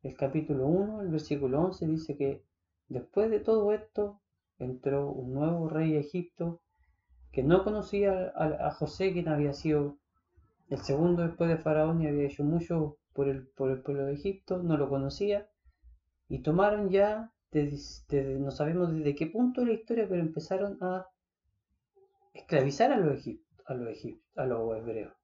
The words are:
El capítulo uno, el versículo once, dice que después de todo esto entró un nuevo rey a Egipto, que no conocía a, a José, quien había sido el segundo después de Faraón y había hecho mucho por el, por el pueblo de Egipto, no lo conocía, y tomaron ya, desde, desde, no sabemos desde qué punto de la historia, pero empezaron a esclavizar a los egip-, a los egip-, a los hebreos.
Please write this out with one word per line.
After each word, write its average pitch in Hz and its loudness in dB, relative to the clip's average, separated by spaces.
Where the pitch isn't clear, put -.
El 135 -8
capítulo 139 0
uno, 202 2
el 190 -4
versículo 143 0
once, 180 0
dice 156 -4
que 139 -4
después 131 -2
de 214 0
todo 208 2
esto 208 -4
entró 139 -2
un 131 -6
nuevo 160 0
rey 156 2
a 151 4
Egipto, 170 -6
que 131 0
no 175 6
conocía 202 0
a, 151 0
a 151 0
José, 185 -2
quien 170 0
había 147 2
sido 147 0
el 135 -4
segundo 170 2
después 165 0
de 165 4
Faraón 160 2
y 156 2
había 143 0
hecho 143 -4
mucho 160 0
por 139 0
el, 135 -4
por 135 -2
el 131 -4
pueblo 139 -2
de 139 -2
Egipto, 180 -4
no 165 2
lo 139 0
conocía, 170 -2
y 131 -6
tomaron 202 2
ya, 208 2
desde, 143 0
desde, 135 0
no 139 -2
sabemos 165 0
desde 147 0
qué 160 -2
punto 247 0
de 247 2
la 226 2
historia, 220 -2
pero 180 0
empezaron 185 -2
a 185 -4
esclavizar 156 2
a 262 2
los 160 4
egip-, 123 -8
a - -8
los 120 -6
egip-, 107 -12
a 143 -4
los 113 -2
hebreos. 113 -8